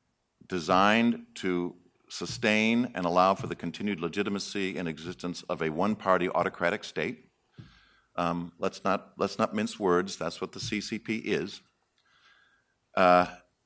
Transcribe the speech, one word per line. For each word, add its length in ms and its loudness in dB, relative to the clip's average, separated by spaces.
designed 760 4
to 400 -2
sustain 840 0
and 120 -4
allow 300 4
for 120 -8
the 80 -4
continued 460 -6
legitimacy 760 -4
and 120 -4
existence 540 -8
of 180 -6
a 80 0
one-party 600 2
autocratic 540 0
state. 460 -8
Um, 420 -2
let's 240 -4
not, 340 -2
let's 220 -2
not 160 0
mince 240 -4
words. 380 2
That's 240 -6
what 100 -8
the 80 -14
C 220 -4
C 180 -8
P 180 -6
is. 440 -4
Uh, 300 6